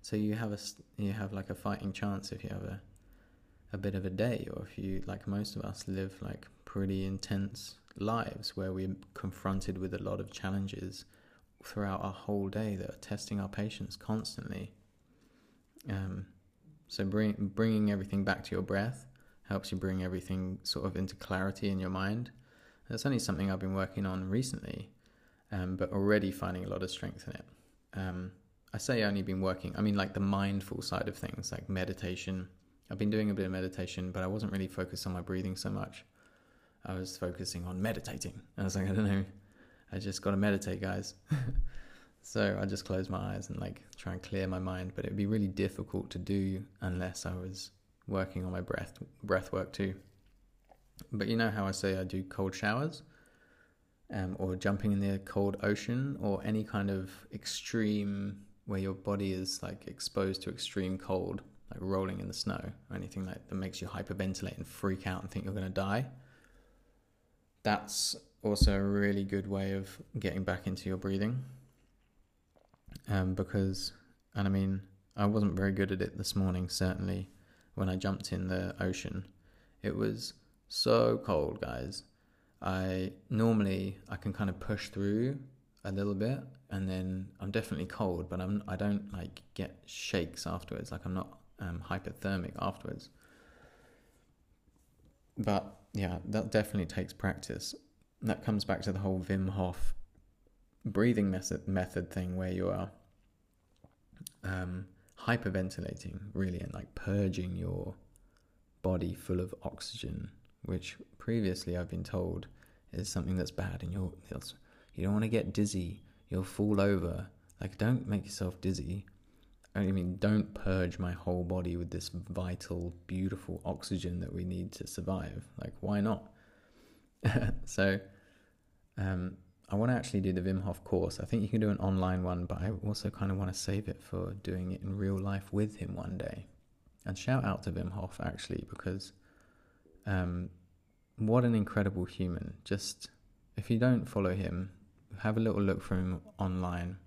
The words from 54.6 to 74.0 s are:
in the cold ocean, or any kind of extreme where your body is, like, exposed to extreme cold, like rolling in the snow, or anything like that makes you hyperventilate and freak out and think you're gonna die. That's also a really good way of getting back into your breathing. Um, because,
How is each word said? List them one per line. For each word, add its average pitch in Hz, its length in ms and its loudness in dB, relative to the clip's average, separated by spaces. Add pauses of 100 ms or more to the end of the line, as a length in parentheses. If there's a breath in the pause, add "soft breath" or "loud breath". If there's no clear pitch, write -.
in 98 80 4
the 98 200 2
cold 98 440 2
ocean, 123 580 0
or 101 220 2
any 107 200 2
kind 101 280 0
of 95 180 -2 (240)
extreme 101 1080 0 (240)
where 98 140 0
your 95 140 0
body 98 400 0
is, 92 300 -2
like, 95 240 -8
exposed - 560 -2
to - 80 -4
extreme 95 460 -2
cold, 92 440 -2 (300)
like - 100 -8
rolling 95 380 0
in 98 80 -4
the 95 60 -6
snow, - 280 -2 (280)
or - 60 -8
anything 95 300 -6
like - 220 -10
that - 80 -6
makes 95 260 -4
you 90 60 -6
hyperventilate 95 680 -4
and - 100 -8
freak 95 400 -2
out 92 140 -2
and 95 100 -8
think - 140 -4
you're 95 80 -4
gonna 95 160 -4
die. 98 360 2 (1600 loud breath)
That's - 520 2 (280)
also 104 320 8
a 98 80 4
really 101 400 4
good 98 240 0
way 98 240 0
of 98 180 -2 (300)
getting 95 240 0
back 92 240 0
into 95 200 -2
your 92 100 0
breathing. 101 460 0 (1600)
Um, 95 280 2
because, 95 580 0 (420 loud breath)